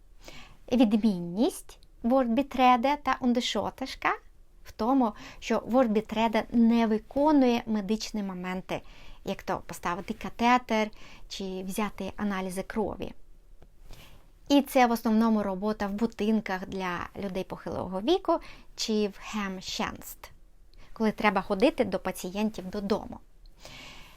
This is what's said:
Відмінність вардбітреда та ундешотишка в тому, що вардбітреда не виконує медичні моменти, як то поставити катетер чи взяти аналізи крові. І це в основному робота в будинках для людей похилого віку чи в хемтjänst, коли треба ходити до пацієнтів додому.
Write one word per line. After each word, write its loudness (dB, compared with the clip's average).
Відмінність 2
вардбітреда 4
та -2
ундешотишка 0
в -18
тому, 2
що -2
вардбітреда 2
не 6
виконує 4
медичні -2
моменти, -6
як -6
то -4
поставити -6
катетер 2
чи -8
взяти -4
аналізи -4
крові. -4
І 8
це 4
в 2
основному 4
робота -2
в -4
будинках -2
для -4
людей -4
похилого -6
віку 2
чи 0
в -8
хемтjänst, -8
коли 2
треба 2
ходити 2
до -2
пацієнтів -4
додому. -4